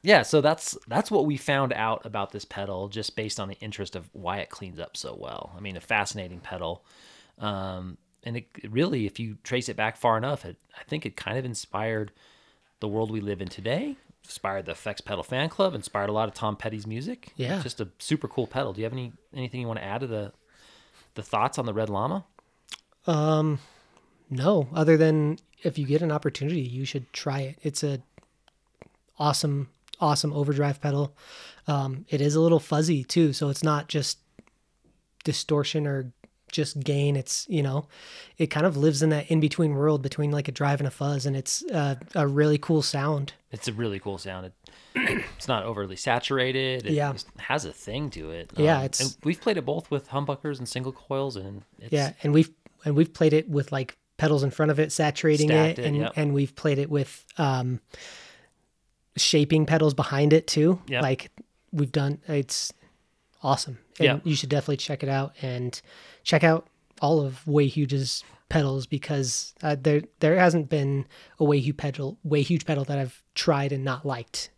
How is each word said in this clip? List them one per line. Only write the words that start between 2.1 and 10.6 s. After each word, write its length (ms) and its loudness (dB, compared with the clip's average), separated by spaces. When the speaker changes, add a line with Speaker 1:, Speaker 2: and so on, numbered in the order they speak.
Speaker 1:
this 120 -12
pedal, 460 -8
just 260 -8
based 240 -6
on 80 -6
the 120 -12
interest 360 -10
of 180 -12
why 260 -6
it 100 -8
cleans 300 -14
up 180 -10
so 200 -10
well. 380 -12
I 60 -16
mean, 160 -10
a 40 -12
fascinating 580 -2
pedal. 440 -8
Um, 600 -8
and 140 -8
it, 100 -12
it 100 -14
really, 340 0
if 140 -8
you 240 -8
trace 260 -4
it 80 -8
back 180 -2
far 220 2
enough, 260 -4
it, 140 -14